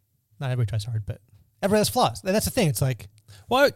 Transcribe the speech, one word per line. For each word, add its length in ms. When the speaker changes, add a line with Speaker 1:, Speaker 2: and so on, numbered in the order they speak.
Speaker 1:
not 120
everybody 180
tries 160
hard, 200
but 160
everyone 200
has 80
flaws. 340
And 100
that's 120
the 60
thing. 180
It's 120
like, 280
Speaker 2:
Well, 260